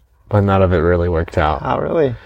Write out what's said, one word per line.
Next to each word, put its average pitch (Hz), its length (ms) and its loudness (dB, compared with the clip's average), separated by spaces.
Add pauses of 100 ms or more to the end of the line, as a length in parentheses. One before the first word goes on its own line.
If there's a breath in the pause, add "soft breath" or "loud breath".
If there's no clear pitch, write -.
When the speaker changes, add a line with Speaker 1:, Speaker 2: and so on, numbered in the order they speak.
(280)
Speaker 1:
But 104 140 2
none 98 200 2
of 90 100 2
it 90 60 2
really 85 300 2
worked 82 300 -4
out. 76 260 0
Speaker 2:
Oh, 127 140 -2
really? 147 360 0 (120 loud breath)